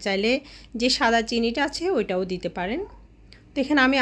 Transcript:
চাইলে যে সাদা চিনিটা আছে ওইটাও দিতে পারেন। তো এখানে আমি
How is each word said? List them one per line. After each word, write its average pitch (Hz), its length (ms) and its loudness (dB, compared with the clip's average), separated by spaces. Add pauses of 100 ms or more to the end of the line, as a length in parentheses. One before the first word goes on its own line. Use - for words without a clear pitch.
চাইলে 202 280 0 (480)
যে 240 160 2
সাদা 233 240 4 (100)
চিনিটা 233 380 0
আছে 311 160 -8 (120)
ওইটাও 190 260 -2 (100)
দিতে 180 240 -6
পারেন। 196 240 -4 (720)
তো - 100 -8
এখানে 294 240 2
আমি 269 160 4